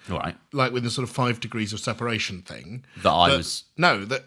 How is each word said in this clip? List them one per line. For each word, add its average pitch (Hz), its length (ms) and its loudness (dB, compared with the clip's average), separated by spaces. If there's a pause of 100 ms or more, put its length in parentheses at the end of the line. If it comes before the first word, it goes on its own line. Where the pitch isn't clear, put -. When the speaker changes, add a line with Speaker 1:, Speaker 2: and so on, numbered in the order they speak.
(100)
Speaker 1:
All 85 80 -2
right. - 180 -6 (160)
Speaker 2:
like, 131 200 0
with 123 100 -2
the 117 80 -2
sort 117 180 -4
of - 60 -14
five 123 240 0
degrees 110 340 -6
of 107 60 -8
separation 107 640 -4
thing, 82 400 -14 (220)
Speaker 1:
That 87 80 6
I 87 180 8
Speaker 2:
that 139 60 6
Speaker 1:
was - 260 -6 (140)
Speaker 2:
No, 151 300 2
that 131 200 -4